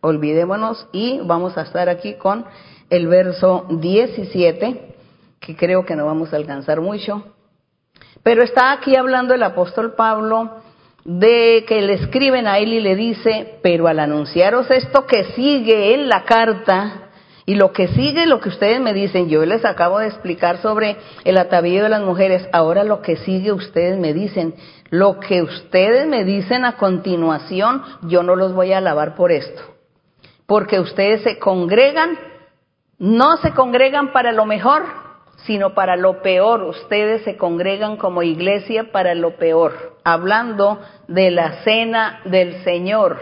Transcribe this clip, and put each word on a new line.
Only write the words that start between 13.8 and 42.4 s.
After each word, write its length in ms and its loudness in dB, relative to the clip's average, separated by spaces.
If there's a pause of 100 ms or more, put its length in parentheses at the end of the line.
al 120 2
anunciaros 680 0
esto 380 2
que 160 2 (120)
sigue 600 2
en 120 -2
la 160 2
carta, 800 0 (460)
y 60 2
lo 160 4
que 160 0
sigue, 380 0
lo 160 2
que 80 -6
ustedes 320 0
me 120 -2
dicen, 360 -2
yo 160 2
les 180 -2
acabo 360 0
de 80 -2
explicar 500 -4
sobre 400 -2 (260)
el 140 4
atavío 460 2
de 60 2
las 120 0
mujeres, 500 0
ahora 320 2
lo 180 -2
que 140 -2
sigue 380 -2
ustedes 440 -2
me 160 -2
dicen, 400 -4 (360)
lo 320 2
que 200 0
ustedes 680 0
me 180 -2
dicen 400 -2
a 100 -2
continuación, 1080 -2 (200)
yo 180 2
no 140 2
los 180 -2
voy 200 2
a 60 2
alabar 360 -2
por 160 2
esto, 300 -4 (840)
porque 360 0
ustedes 400 0
se 180 -2
congregan, 800 0 (800)
no 380 4
se 140 -4
congregan 600 2
para 220 0
lo 120 2
mejor, 380 0 (640)
sino 280 -2
para 220 0
lo 260 0
peor. 420 2
Ustedes 600 -2
se 140 -8
congregan 580 -2
como 280 -2
iglesia 680 -2
para 240 0
lo 220 -4
peor", 680 0
hablando 800 0 (260)
de 240 2
la 320 -2
cena 600 -2
del 400 0